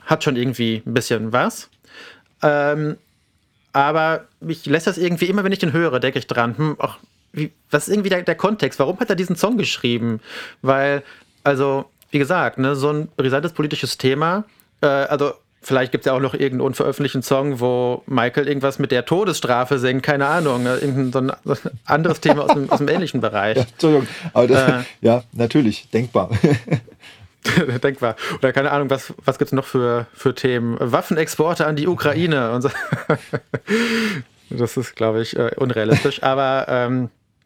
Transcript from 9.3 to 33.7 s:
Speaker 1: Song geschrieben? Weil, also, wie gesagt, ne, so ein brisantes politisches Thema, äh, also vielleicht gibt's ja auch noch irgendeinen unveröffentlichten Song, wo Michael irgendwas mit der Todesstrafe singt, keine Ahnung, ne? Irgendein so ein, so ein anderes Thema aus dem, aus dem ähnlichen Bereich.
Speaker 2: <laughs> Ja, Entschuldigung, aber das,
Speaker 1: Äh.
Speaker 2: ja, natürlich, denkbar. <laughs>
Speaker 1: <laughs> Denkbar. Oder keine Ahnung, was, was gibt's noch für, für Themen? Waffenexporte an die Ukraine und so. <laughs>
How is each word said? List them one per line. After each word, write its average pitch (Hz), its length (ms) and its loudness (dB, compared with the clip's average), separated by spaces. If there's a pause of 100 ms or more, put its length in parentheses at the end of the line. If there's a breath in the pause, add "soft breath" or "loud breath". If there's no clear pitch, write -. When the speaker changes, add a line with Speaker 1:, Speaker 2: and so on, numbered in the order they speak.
Speaker 1:
Song 220 220 0
geschrieben? 120 640 -2 (420 loud breath)
Weil, 139 420 2 (400 loud breath)
also, 139 420 2 (260)
wie 151 80 0
gesagt, 143 380 0
ne, 135 180 0
so 139 160 0
ein 151 160 -4 (100)
brisantes 139 360 0
politisches 147 440 -4
Thema, 160 480 0 (360 soft breath)
äh, 151 60 2
also 139 460 0 (280)
vielleicht 127 300 0
gibt's 131 160 -2
ja 135 60 2
auch 127 80 0
noch 135 120 -2
irgendeinen 127 280 -2
unveröffentlichten 135 600 0
Song, 135 380 0
wo 123 480 0
Michael 127 400 2
irgendwas 139 320 -2
mit 139 120 -2
der 123 140 0
Todesstrafe 143 720 0
singt, 127 260 0
keine 139 240 2
Ahnung, 143 360 0
ne? 123 140 0
Irgendein 131 340 -2
so 135 80 0
ein, 131 120 -2 (120)
so - 100 -2 (160)
ein - 40 -10 (120)
anderes 160 360 0
Thema 147 240 2
aus - 80 4
dem, 143 160 0
aus 294 80 2
dem 143 100 0
ähnlichen 156 340 0
Bereich. 107 360 0
Speaker 2:
<laughs> - 0 -
Ja, 127 60 2
Entschuldigung, 151 440 2 (260 loud breath)
aber 123 140 4
das, 131 220 6
Speaker 1:
Äh. 127 140 0 (180)
Speaker 2:
ja, 117 220 4 (100)
natürlich, 117 580 0
denkbar. 110 440 0
<laughs> 104 40 0 (1040 loud breath)
Speaker 1:
<laughs> 131 420 0
Denkbar. 127 340 0 (200 loud breath)
Oder 131 140 2
keine 139 200 0
Ahnung, 143 180 0
was, 131 240 -2 (100)
was - 160 2
gibt's - 140 0
noch 135 120 2
für, 120 480 0
für 127 220 0
Themen? 117 460 0
Waffenexporte 156 840 0
an 151 120 0
die 147 100 -2
Ukraine 147 640 0
und 123 120 -2
so. 139 100 0
<laughs> - 760 -4 (1000 loud breath)